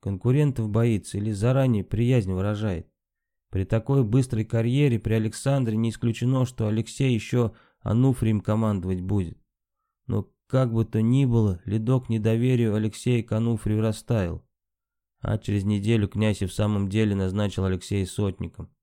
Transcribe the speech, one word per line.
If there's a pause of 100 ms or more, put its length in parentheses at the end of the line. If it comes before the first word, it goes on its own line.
Конкурентов
боится
или
заранее
приязнь
выражает? (640)
При
такой
быстрой
карьере
при
Александре
не
исключено,
что
Алексей
ещё (260)
Ануфрием
командовать
будет. (680)
Но (180)
как
бы
то
ни
было,
ледок
недоверия
Алексея
к
Ануфрию
растаял. (760)
А
через
неделю
князь
и
в
самом
деле
назначил
Алексея
сотником. (140)